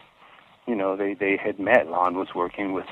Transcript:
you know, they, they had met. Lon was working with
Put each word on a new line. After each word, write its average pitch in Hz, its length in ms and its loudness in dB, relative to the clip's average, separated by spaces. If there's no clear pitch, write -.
you 123 80 0
know, 95 220 0
they, 101 180 -2
they 98 220 2
had 104 240 -4
met. 104 280 4
Lon 87 280 2
was 92 180 -4
working 92 380 -4
with 90 200 -4